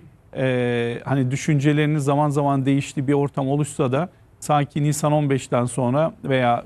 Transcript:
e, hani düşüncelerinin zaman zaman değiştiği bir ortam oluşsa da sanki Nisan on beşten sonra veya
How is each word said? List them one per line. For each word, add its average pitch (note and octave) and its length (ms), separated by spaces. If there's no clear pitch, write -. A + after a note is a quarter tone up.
e, B2 680
hani B2+ 260
düşüncelerinin D3 640
zaman C#3+ 320
zaman C#3 360
değiştiği C#3 420
bir D3 60
ortam C#3 360
oluşsa C#3+ 420
da D#3 180
sanki D3 440
Nisan D3 280
on D3+ 180
beşten B2+ 360
sonra C3+ 480
veya B2+ 420